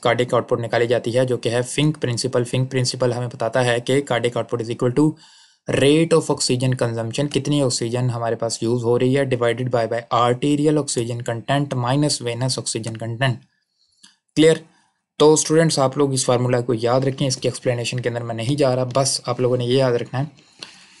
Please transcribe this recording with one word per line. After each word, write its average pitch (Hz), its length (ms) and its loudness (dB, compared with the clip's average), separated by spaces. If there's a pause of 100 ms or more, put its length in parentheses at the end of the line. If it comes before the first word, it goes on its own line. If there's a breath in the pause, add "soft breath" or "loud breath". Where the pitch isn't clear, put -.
कार्डियक 123 320 0
आउटपुट 117 260 0
निकाली 117 260 0
जाती 117 240 0
है, 127 140 2
जो 123 120 -2
कि 117 120 -4
है 120 140 0
फिंक 151 340 0
प्रिंसिपल। 123 460 -2
फिंक 131 260 -2
प्रिंसिपल 127 440 0
हमें 123 160 -4
बताता 113 320 -2
है 120 200 2
कि 131 200 2
cardiac 120 340 -2
output 117 260 -4
is 110 80 -6
equal 123 240 0
to 151 180 4 (560 soft breath)
rate 156 460 4
of 160 120 2
oxygen 127 480 0
consumption, 117 580 -4
कितनी 143 300 0
ऑक्सीजन 123 480 0
हमारे 117 260 -2
पास 113 280 -6
यूज़ 117 200 0
हो 120 140 2
रही 127 160 2
है, 139 160 0
divided 120 400 0
by, 113 180 0
by 117 140 -4 (120)
arterial 147 720 2
oxygen 120 460 -4
content 139 440 -4
minus 139 480 0
venous 120 380 -4
oxygen 113 340 -6
content। 113 420 -4 (1000 soft breath)
क्लियर? 156 300 6 (540 soft breath)
तो 151 160 8
स्टूडेंट्स, 156 440 2
आप 131 180 2
लोग 143 160 2
इस 127 120 -2
फार्मूला 123 360 2
को 120 120 -2
याद 117 320 0
रखें, 135 220 -2
इसकी 127 200 -2
एक्सप्लेनेशन 120 520 -4
के 120 100 -4
अंदर 117 140 -6
मैं 117 120 -8
नहीं 113 220 -2
जा 135 160 4
रहा, 127 120 0
बस 135 420 -2
आप 127 140 -4
लोगों 123 160 2
ने 123 80 -4
ये 123 140 2
याद 127 140 2
रखना 117 260 -4
है 147 120 -6 (680 loud breath)